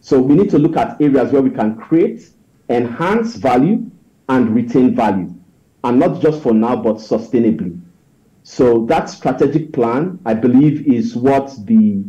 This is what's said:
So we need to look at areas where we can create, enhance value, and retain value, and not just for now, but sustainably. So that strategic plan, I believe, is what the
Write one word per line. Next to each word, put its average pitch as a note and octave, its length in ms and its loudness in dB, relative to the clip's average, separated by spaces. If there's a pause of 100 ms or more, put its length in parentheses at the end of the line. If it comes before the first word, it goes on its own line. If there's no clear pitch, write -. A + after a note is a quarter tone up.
So C3+ 200 2
we C#3 140 2
need F#3+ 160 2
to D#3+ 80 2
look D3+ 180 2
at A#2 240 -4
areas C3+ 300 2
where C3+ 120 2
we B2+ 80 0
can A2 260 -4
create, - 540 -2 (380)
enhance E3+ 680 -2
value, C3+ 520 0 (400)
and A#2+ 240 0
retain B2 400 2
value, G2 400 -2 (520)
and B2 160 2
not F3 200 0
just D3+ 220 0
for B2+ 100 0
now, A2+ 220 2
but A2 220 -2
sustainably. A2 800 -2 (680)
So A#2 420 2
that D#3+ 220 -2
strategic D3+ 640 -2
plan, C3 540 -2
I A2+ 80 0
believe, C3 540 2
is A#2 260 0
what C3+ 400 0 (100)
the G#2+ 440 2